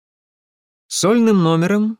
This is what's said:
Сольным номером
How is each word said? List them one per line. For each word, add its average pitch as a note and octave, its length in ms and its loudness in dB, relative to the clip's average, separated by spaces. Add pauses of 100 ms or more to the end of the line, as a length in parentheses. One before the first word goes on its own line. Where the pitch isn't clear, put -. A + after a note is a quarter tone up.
(880)
Сольным G#3+ 560 0
номером G3 560 -2